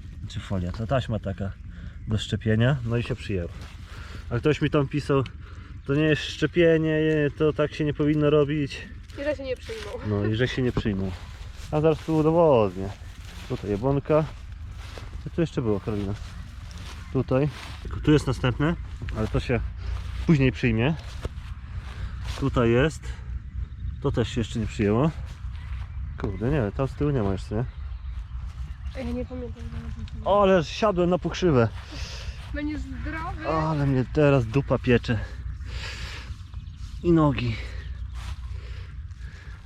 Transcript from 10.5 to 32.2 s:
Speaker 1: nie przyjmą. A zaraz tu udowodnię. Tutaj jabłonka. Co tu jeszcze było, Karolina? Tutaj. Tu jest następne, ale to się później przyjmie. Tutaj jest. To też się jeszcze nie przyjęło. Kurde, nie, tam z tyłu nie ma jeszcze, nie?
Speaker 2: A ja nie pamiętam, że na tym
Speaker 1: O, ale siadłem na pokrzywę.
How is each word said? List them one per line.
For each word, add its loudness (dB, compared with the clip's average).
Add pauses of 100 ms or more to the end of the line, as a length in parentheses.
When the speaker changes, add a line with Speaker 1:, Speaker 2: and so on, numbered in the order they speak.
Speaker 1:
nie 2
przyjmą. 0 (600)
A 2
zaraz 4
tu 0
udowodnię. 6 (600)
Tutaj -4
jabłonka. 2 (1000)
Co -10
tu -2
jeszcze 0
było, 2
Karolina? -2 (1000)
Tutaj. 2 (560)
Tu 8
jest 6
następne, 2 (420)
ale -2
to 0
się 0 (680)
później 6
przyjmie. 2 (1500)
Tutaj 4
jest. 4 (1000)
To 0
też 0
się -2
jeszcze -4
nie -2
przyjęło. 4 (1080)
Kurde, -2
nie, 2
tam 0
z -8
tyłu 0
nie 2
ma 2
jeszcze, -4
nie? 0 (1300)
Speaker 2:
A -8
ja -6
nie -2
pamiętam, -8
że -8 (120)
na -6
tym -8
Speaker 1:
O, 6
ale 8
siadłem 2
na 4
pokrzywę. 6 (840)